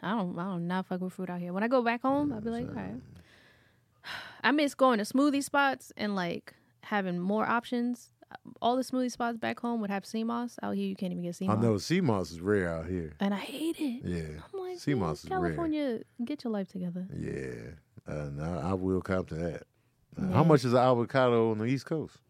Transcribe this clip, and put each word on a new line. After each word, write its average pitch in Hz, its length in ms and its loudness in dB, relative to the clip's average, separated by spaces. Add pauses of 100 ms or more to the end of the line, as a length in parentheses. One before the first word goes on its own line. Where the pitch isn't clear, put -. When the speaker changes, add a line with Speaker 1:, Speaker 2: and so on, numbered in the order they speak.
Speaker 1:
I 175 140 -4
don't, 180 200 -4
I 185 180 -4
do 170 60 -4
not 185 260 -4
fuck 185 140 -6
with 185 120 -6
fruit 180 180 -8
out 180 100 -6
here. 175 120 -8
When 196 100 -2
I 226 60 0
go 254 140 4
back 233 200 0
home, 285 300 2
I'll 214 80 -6
be 226 100 -4
like, 233 160 -4
Speaker 2:
Yeah, - 40 -10
Speaker 1:
"All - 60 -8
right." 208 240 -8 (1040)
Speaker 2:
so - 60 -14
Speaker 1:
<sighs> - 0 - (320)
I 226 80 6
miss 285 240 4
going 254 240 6
to 208 60 0
smoothie 277 400 2
spots 277 520 2
and, 208 200 -2
like, - 380 -4 (280)
having 185 380 -2
more 202 260 0
options. 240 640 -2 (500)
All 240 140 4
the 262 80 2
smoothie 254 300 0
spots 233 260 -4
back 226 220 -2
home 240 220 -2
would 196 80 -2
have 196 140 -2
sea 220 200 -4
moss. 240 400 -4
Out 202 100 -2
here, 196 140 -2
you 190 80 -4
can't 180 160 -4
even 175 100 -4
get 175 140 -6
sea - 100 -6
Speaker 2:
I 190 80 4
Speaker 1:
moss. 110 80 4
Speaker 2:
know 110 160 4
sea 170 220 2
moss 98 320 2
is 82 80 -10
rare 95 280 4
out 82 200 -4
here. 82 320 -4
Speaker 1:
And 202 120 2
I 196 60 -2
hate 311 420 -4
it. 277 240 -2
Speaker 2:
Yeah. 80 360 -4 (120)
Speaker 1:
I'm 392 80 -8
like, 370 180 -8
Speaker 2:
Sea 143 160 0
Speaker 1:
"Man, 110 80 2
Speaker 2:
moss 160 220 -2
is - 60 -14
rare. 381 100 -2
Speaker 1:
California, 302 600 -2 (240)
get 294 180 -6
your 233 100 -4
life 202 200 -4
together." 180 340 -6 (100)
Speaker 2:
Yeah. 67 580 -6 (380)
And 73 300 -6
I, 87 280 -2
I - 20 2
will 92 280 0
cop 92 280 -2
to 85 80 -8
that. 82 260 -4 (560)
Uh, - 80 -2
Speaker 1:
Yeah. 92 60 0
Speaker 2:
how 123 100 8
much 156 220 6
is 120 80 2
an 127 80 6
avocado 120 720 4
on 104 60 -2
the 110 80 -2
East 127 200 -2
Coast? 147 320 -6 (120)